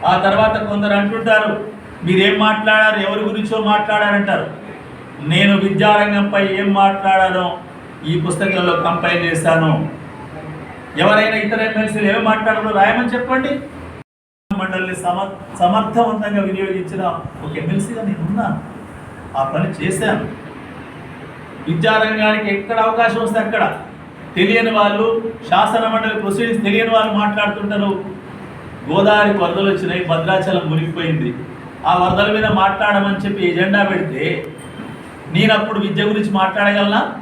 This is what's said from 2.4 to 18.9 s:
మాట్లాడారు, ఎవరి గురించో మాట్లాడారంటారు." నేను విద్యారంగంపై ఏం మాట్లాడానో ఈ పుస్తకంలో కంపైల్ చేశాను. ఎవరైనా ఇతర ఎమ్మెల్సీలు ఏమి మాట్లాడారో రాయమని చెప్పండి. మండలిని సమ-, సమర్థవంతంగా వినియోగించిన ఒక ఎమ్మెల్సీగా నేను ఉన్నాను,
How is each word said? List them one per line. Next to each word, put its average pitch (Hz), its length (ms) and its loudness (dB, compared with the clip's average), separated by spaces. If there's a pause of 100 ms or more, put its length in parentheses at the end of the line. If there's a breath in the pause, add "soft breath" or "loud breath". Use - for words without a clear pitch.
మాట్లాడారు, 214 600 4
ఎవరి 196 200 -2
గురించో 214 420 -2
మాట్లాడారంటారు." 208 880 2 (800)
నేను 196 300 4
విద్యారంగంపై 202 880 4
ఏం 196 280 0
మాట్లాడానో 190 840 2 (480)
ఈ 160 160 0
పుస్తకంలో 180 520 0
కంపైల్ 170 520 0
చేశాను. 160 640 2 (1080)
ఎవరైనా 214 400 4
ఇతర 220 240 -2
ఎమ్మెల్సీలు 214 500 0
ఏమి 226 80 2
మాట్లాడారో 220 500 0
రాయమని 214 380 2
చెప్పండి. 262 420 0 (1080)
మండలిని 185 380 -4
సమ-, 190 640 -6
సమర్థవంతంగా 208 840 2
వినియోగించిన 190 640 -2 (380)
ఒక 156 140 -6
ఎమ్మెల్సీగా 202 440 -2
నేను 196 280 -4
ఉన్నాను, 214 300 -2 (760)